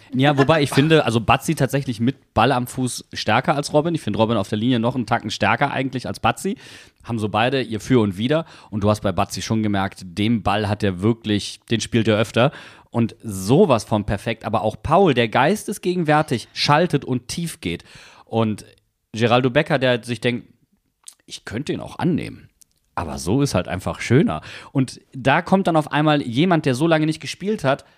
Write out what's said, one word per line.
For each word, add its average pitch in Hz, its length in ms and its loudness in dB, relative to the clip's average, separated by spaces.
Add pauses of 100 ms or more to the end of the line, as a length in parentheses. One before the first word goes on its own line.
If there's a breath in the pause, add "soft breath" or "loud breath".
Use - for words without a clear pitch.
(140)
Ja, 139 240 2
wobei 147 240 4
ich 139 80 0
finde, 151 340 4
also 117 160 0
Bazzi 120 360 2
tatsächlich 131 420 -2
mit 117 340 -4
Ball 117 200 4
am 123 160 -2
Fuß - 440 -6
stärker 127 440 0
als 143 160 -6
Robin. 151 220 2
Ich 151 80 -4
finde 107 180 -2
Robin 110 160 2
auf 98 120 -2
der 107 100 -2
Linie 120 200 0
noch 113 160 0
einen 123 120 -4
Tacken 110 240 -2
stärker 117 420 2
eigentlich 131 340 -4
als 95 140 -8
Bazzi. 120 360 -2 (460 loud breath)
Haben 117 160 -6
so 107 100 -2
beide 120 320 0
ihr 110 200 -6
Für 127 200 4
und 101 160 0
Wider. 143 280 0 (260 loud breath)
Und 104 140 -4
du 104 40 4
hast 107 120 2
bei 101 100 -2
Bazzi 95 320 -4
schon 110 220 -2
gemerkt, 98 400 -4
den 101 400 0
Ball 104 240 0
hat 104 160 -2
er 92 180 -2
wirklich, 107 560 0 (140)
den 110 80 0
spielt 110 260 0
er 110 100 4
öfter. 117 360 2 (380 loud breath)
Und 117 340 -2
sowas 113 580 2
von 107 220 -2
perfekt. 117 400 -6
Aber 110 180 -2
auch 107 180 -2
Paul, 170 320 4
der 117 140 2
geistesgegenwärtig 156 1300 0
schaltet 147 520 2
und 123 220 -4
tief - 340 -8
geht. 85 220 -6 (440 loud breath)
Und 110 380 -2 (460)
Geraldo 117 400 2
Becker, 147 300 0
der 123 240 0
sich 120 160 -8
denkt, 120 260 -4 (800)
ich - 180 -18
könnte 127 280 -6
ihn 120 80 -6
auch - 180 -14
annehmen. 113 500 -4 (460)
Aber 80 220 -8
so 85 240 0
ist 143 140 0
halt 90 140 -2
einfach 85 340 -6
schöner. 120 400 2 (280 loud breath)
Und 131 300 -2 (140)
da 139 260 2
kommt 185 260 0
dann 165 100 2
auf 151 160 0
einmal 147 280 2
jemand, 156 460 0
der 135 80 2
so 139 120 0
lange 156 200 2
nicht 156 140 -2
gespielt 190 440 -6
hat, 139 220 0 (120)